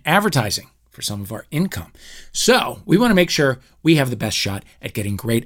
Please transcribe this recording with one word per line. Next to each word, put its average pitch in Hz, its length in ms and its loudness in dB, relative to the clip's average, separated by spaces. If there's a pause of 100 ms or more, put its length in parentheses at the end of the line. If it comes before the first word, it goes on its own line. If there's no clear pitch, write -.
advertising 151 680 0 (180)
for - 120 -20
some 101 200 -6
of 101 100 -10
our 107 180 -12
income. 151 420 -4 (400)
So - 540 0
we 190 140 4
want 240 100 4
to 196 60 4
make 180 160 4
sure 135 280 0 (220)
we 160 140 4
have 135 160 2
the 113 40 -6
best 107 220 -4
shot 98 260 -4 (160)
at - 140 -12
getting 101 220 -4
great 113 300 -2